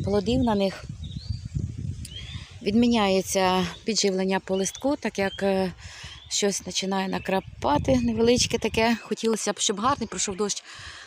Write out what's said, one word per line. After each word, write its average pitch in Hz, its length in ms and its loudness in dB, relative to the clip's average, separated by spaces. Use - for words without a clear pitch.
плодів 208 360 2
на 233 160 2
них. 196 280 0
Відміняється 190 1040 4
підживлення 190 560 0
по 190 160 -2
листку, 196 400 0
так - 240 -4
як, 196 240 -2
е, 190 300 2
щось - 320 0
починає 190 460 -2
накрапати 190 880 0
невеличке 233 640 4
таке. 226 440 2
Хотілося 214 520 0
б, - 60 -6
щоб 202 200 0
гарний 240 280 0
пройшов 190 280 -4
дощ. 202 280 -2